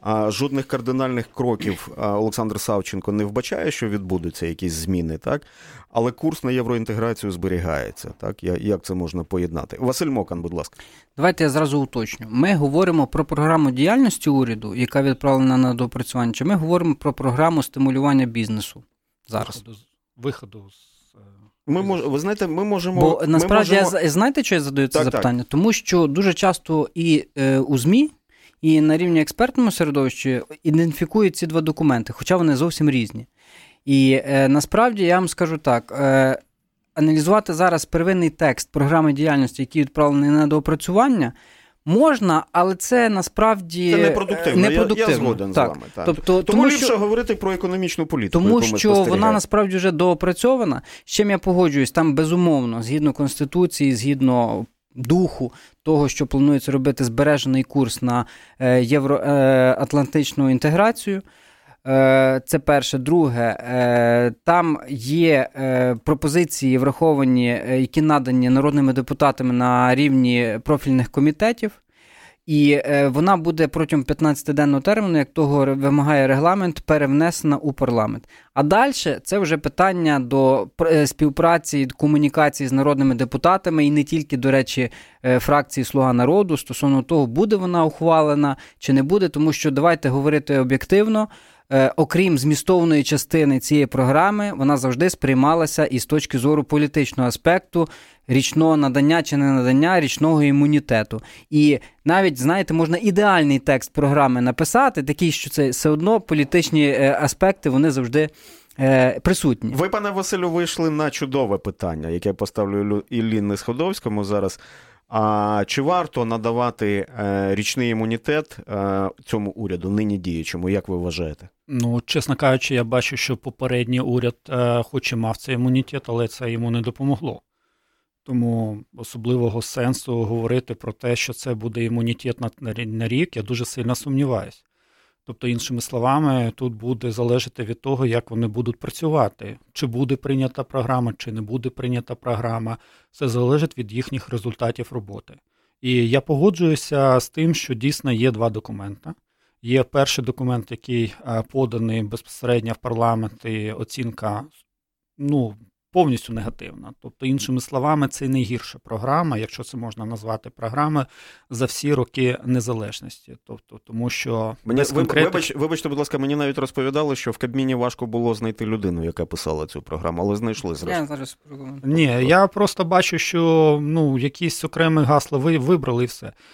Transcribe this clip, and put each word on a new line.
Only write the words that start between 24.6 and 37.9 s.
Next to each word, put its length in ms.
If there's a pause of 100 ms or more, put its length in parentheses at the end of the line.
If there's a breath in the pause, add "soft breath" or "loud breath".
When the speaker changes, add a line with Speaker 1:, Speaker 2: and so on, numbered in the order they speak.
Speaker 2:
задаю 260
це 60
Speaker 1:
Так, 100
так. 80
Speaker 2:
запитання? 380
Тому 240
що 340
дуже 260
часто 640
і, 300 (120)
е, 220
у 180
змі, 340 (500 soft breath)
і 200
на 160
рівні 240
експертному 500
середовищі 680 (220)
ідентифікують 720
ці 120
два 140
документи, 520
хоча 240
вони 180
зовсім 340
різні. 360 (600 soft breath)
І, 400
е, 220
насправді 560
я 120
вам 120
скажу 300
так, 420
е, 400 (540)
аналізувати 600
зараз 320
первинний 440